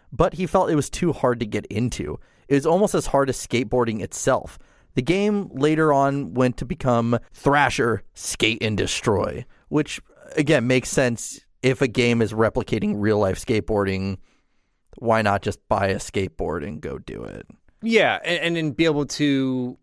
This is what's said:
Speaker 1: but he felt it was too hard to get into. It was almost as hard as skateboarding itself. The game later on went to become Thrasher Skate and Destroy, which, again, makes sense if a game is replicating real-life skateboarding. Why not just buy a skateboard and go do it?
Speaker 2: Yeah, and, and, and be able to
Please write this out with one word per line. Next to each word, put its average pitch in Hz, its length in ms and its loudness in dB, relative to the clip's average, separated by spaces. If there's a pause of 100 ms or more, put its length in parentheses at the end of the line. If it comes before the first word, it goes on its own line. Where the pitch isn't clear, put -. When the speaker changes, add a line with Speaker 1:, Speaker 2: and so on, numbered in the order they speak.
(120)
Speaker 1:
but 156 240 0
he 175 120 -2
felt 185 240 2
it 165 40 2
was 143 140 0
too 170 240 -2
hard 123 280 0
to 117 40 -2
get 107 220 -4
into. - 520 -4 (280)
It 139 80 2
was 139 100 2
almost 185 300 2
as 156 120 0
hard 139 220 2
as 120 80 -2
skateboarding 117 640 -2
itself. - 560 -2 (380)
The 135 80 0
game 202 500 0
later 151 400 2
on 139 400 0
went 123 240 2
to - 80 -6
become 120 540 0 (140)
Thrasher 131 680 2 (140)
Skate - 480 -2
and 107 140 0
Destroy, 98 680 -2 (220)
which, - 320 -2 (360)
again, 143 300 2
makes 127 240 2
sense - 520 -2 (200)
if 131 200 2
a 139 60 2
game 120 340 2
is 107 120 0
replicating 113 640 0
real-life 104 500 0
skateboarding. 98 720 -2 (800)
Why 113 240 2
not 101 220 2
just 101 240 -6
buy 101 220 0
a 95 80 0
skateboard 85 680 -6
and - 160 -10
go 67 160 -10
do - 260 -14
it? 50 220 -14 (380)
Speaker 2:
Yeah, 185 400 4
and, 165 160 -2
and, 170 180 -2
and 151 180 -2
be 165 100 2
able 147 200 2
to 131 760 -2